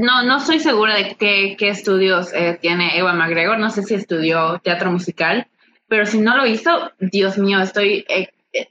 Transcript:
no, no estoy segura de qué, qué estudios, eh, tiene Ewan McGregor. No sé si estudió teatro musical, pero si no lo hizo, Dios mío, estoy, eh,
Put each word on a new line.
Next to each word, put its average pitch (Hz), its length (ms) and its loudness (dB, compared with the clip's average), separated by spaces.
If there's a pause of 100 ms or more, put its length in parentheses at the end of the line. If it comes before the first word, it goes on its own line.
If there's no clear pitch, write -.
no, 247 220 2
no 262 160 2
estoy 311 200 0
segura 214 360 2
de 196 220 -2
qué, 196 400 0
qué 202 120 0
estudios, 190 640 0
eh, 170 260 0
tiene 170 380 0
Ewan 180 200 0
McGregor. 170 420 0
No 214 100 0
sé 202 140 -4
si 220 100 -4
estudió 165 680 -2
teatro 180 280 -2
musical, 180 560 -2 (400)
pero 208 180 2
si 214 140 -2
no 226 160 2
lo 269 100 2
hizo, 233 540 0
Dios 190 380 0
mío, 196 240 2
estoy, 202 480 0
eh, 185 180 -2 (440)